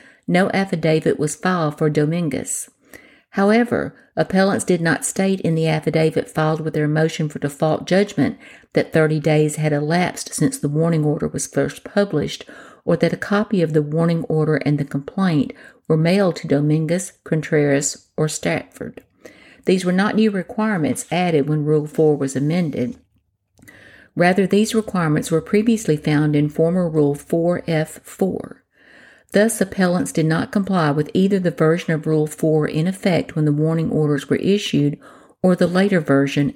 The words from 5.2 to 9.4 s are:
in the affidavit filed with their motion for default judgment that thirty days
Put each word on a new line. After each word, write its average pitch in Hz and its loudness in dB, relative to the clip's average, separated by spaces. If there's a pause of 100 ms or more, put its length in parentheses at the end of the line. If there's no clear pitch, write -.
in 165 0
the 160 0
affidavit 156 0
filed 156 0
with 156 -6
their 151 0
motion 156 0
for - -10
default 156 -2
judgment 185 0 (360)
that - 0
thirty 156 2
days 151 2